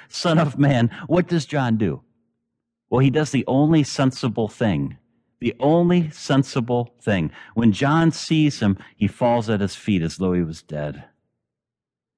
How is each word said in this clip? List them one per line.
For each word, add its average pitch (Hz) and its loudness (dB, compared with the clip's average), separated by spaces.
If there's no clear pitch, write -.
Son 160 0
of 147 -4
Man, 135 2
what 170 0
does 170 -4
John 127 -2
do? 90 -2
Well, 120 2
he 135 4
does 151 0
the 127 -2
only 151 4
sensible 127 -2
thing. 78 -2
The 120 -4
only 170 2
sensible 123 -2
thing. 87 -2
When 113 4
John 156 2
sees 156 0
him, 98 2
he 104 -2
falls 117 0
at 107 0
his 101 -4
feet 95 -2
as 82 -4
though 92 0
he 90 2
was 80 -8
dead. 76 -10